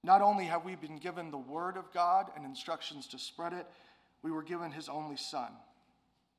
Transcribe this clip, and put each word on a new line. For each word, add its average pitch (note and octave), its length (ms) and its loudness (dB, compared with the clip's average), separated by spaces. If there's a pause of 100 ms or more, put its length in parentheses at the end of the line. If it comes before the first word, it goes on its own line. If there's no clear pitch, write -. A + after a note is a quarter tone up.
Not F#3+ 180 10
only G3+ 240 6
have E3 200 0
we F#3 100 -6
been D#3 220 -10
given E3+ 340 -6
the D3 60 -6
word D#3+ 400 -4
of F3+ 140 -12
God F3+ 440 4
and D3 100 -10
instructions C3+ 640 -8
to C3+ 100 -12
spread E3+ 360 -6
it, F3+ 120 -8 (560)
we D#3+ 100 -4
were D#3 120 -4
given E3+ 280 -6
his D3+ 160 -10
only D3+ 300 -6
son. B2+ 300 -6 (920)